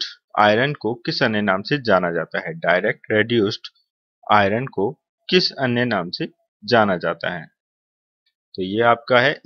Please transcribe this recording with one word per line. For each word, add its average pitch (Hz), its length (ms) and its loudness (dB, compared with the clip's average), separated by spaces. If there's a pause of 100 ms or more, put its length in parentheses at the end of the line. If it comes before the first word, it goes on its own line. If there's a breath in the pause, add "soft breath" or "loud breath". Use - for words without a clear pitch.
(380)
आयरन 107 340 2
को 117 220 -6
किस - 280 -6
अन्य 110 180 0
नाम 101 220 0
से 143 200 -4
जाना 92 280 2
जाता 85 380 -6
है? 82 60 -8
डायरेक्ट 90 560 -2
रिड्यूस्ड 107 500 0 (720)
आयरन 104 340 2
को 107 260 -4 (380)
किस 180 220 2
अन्य 123 320 -2
नाम 95 260 -2
से - 180 -8 (360)
जाना 104 320 4
जाता 85 420 -6
है? 80 80 -16 (1080)
तो 95 80 -8
ये 101 200 -2
आपका 117 380 2
है 143 260 0